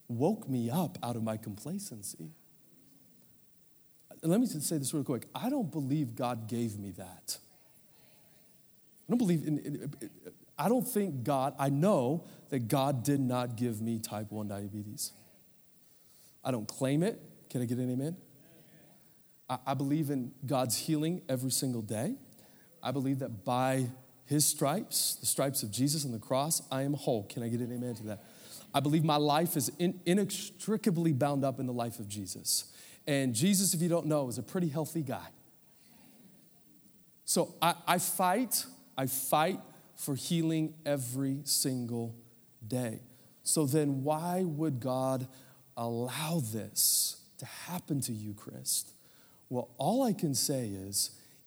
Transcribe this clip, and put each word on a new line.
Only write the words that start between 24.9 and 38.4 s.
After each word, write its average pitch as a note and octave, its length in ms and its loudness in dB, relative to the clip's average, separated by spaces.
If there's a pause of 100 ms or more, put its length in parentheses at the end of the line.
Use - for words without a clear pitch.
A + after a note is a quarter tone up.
the - 100 -8
stripes C3+ 380 0
of G#2+ 80 -4
Jesus C#3+ 340 2
on B2+ 80 -2
the A2+ 40 -4
cross, C3+ 440 0 (100)
I C3 120 0
am C#3+ 100 2
whole. B2+ 300 0
Can A#2 200 -8
I A#2 60 -2
get A#2 100 0
an A#2+ 140 -4
amen B2 220 -4
to A2 80 -12
that? G#2+ 200 -8 (500)
I - 60 4
believe D3 240 4
my D3+ 140 6
life D3+ 400 4
is C#3 120 0 (100)
in-, F3 260 2
inextricably F#3 1080 2
bound C#3 320 2
up C3+ 160 0
in C3 60 -2
the B2 80 -2
life A#2 260 -4
of G#2 80 -8
Jesus. - 640 -4 (320)
And C3+ 280 2
Jesus, F3+ 400 4
if D#3 80 0
you F3 80 4
don't E3+ 160 2
know, D3+ 240 2
is A2+ 80 -6
a C3+ 60 -6
pretty F3+ 260 0
healthy D3+ 320 -4
guy. A#2 260 -6 (2000)
So - 360 2
I, E3 140 4 (120)
I F3 100 6
fight, G3 680 2 (320)